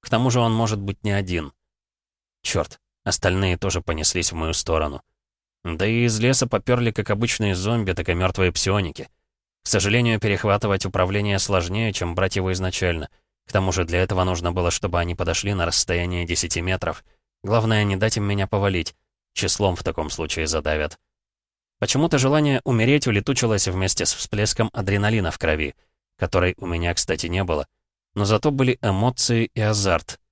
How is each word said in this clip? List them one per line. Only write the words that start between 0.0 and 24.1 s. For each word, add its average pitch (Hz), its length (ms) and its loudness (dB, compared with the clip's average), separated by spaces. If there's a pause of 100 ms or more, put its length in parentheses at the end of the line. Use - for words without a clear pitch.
К - 80 -14
тому 120 200 2
же 123 100 2
он 117 140 2
может 110 260 0
быть 101 240 -8
не 104 80 0
один. 90 400 -2 (880)
Чёрт, - 380 -4 (240)
остальные 92 540 0
тоже 90 240 -2
понеслись 80 500 0
в 85 40 -10
мою 80 180 -2
сторону. 78 480 -2 (640)
Да 85 220 -2
и 117 200 2
из 110 140 2
леса 123 280 2
попёрли, 120 440 0
как - 180 -4
обычные 104 460 0
зомби, 101 360 0
так 85 160 -4
и 90 60 2
мёртвые 90 400 2
псионики. 95 560 -2 (540)
К - 40 -8
сожалению, 113 520 2
перехватывать 101 680 2
управление 98 540 0
сложнее, 98 520 0
чем 87 240 -4
брать 95 220 0
его 92 160 0
изначально. 90 560 -2 (360)
К - 60 -20
тому 95 200 2
же 87 120 0
для 87 180 0
этого 92 220 0
нужно 87 300 -2
было, 87 180 0
чтобы 87 280 -2
они 85 160 -2
подошли 90 380 -2
на 90 120 0
расстояние 87 600 -2
десяти 85 360 -2
метров. 87 420 -4 (400)
Главное, 110 400 2
не 98 140 0
дать 104 180 0
им 104 80 -2
меня 101 240 -2
повалить. 98 480 -2 (380)
Числом 98 420 0
в - 80 -10
таком 78 260 -4
случае 80 380 -4
задавят. 76 500 -2 (840)
Почему-то 151 380 2
желание 139 480 2
умереть 127 420 2
улетучилось 110 600 0
вместе 92 380 -2
с - 80 2